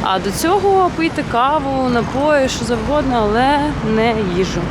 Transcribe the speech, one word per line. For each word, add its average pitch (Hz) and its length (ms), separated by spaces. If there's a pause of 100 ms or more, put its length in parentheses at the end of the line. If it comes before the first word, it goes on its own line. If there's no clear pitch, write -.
А 190 160
до 190 120
цього 381 640
пийте 320 360
каву, 269 580
напої, 262 600
що - 160
завгодно, 240 640
але 262 300 (360)
не 226 200 (220)
їжу. 180 340